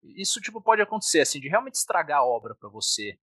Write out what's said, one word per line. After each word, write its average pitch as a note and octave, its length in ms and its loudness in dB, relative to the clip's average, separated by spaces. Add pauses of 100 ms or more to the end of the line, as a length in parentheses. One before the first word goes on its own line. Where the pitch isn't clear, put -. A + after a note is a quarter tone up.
Isso, - 360 -4
tipo, G#3+ 220 -10
pode G#3+ 220 4
acontecer, G3+ 360 0
assim, C#3+ 200 2
de C3+ 100 -10
realmente B3+ 260 0
estragar D3 440 0
a B2+ 60 4
obra A2+ 280 -2
pra G#2+ 160 -18
você, G#2 480 -4 (100)